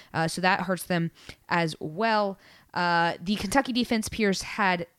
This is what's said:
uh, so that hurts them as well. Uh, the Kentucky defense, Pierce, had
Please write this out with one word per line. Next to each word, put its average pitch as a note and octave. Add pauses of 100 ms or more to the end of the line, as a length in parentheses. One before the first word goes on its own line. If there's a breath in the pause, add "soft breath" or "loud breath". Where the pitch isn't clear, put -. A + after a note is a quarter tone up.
(140 loud breath)
uh, E3
so -
that F#3
hurts F3+
them E3 (400 loud breath)
as E3+
well. G3+ (340 loud breath)
Uh, E3+
the G3
Kentucky B3+
defense, A3+
Pierce, G3+
had F#3 (120)